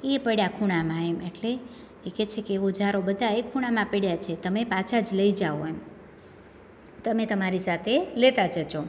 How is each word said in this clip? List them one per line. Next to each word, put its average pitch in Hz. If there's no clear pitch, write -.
એ 269
પડ્યા 220
ખૂણામાં" 170
એમ. 170
એટલે 214
એ 185
કહે 214
છે 214
કે 202
"ઓજારો 196
બધા 196
એ 220
ખૂણામાં 240
પડ્યા 196
છે, 165
તમે 190
પાછા 214
જ 214
લઈ 196
જાઓ 156
એમ, 160
તમે 220
તમારી 190
સાથે 185
લેતા 240
જજો." 156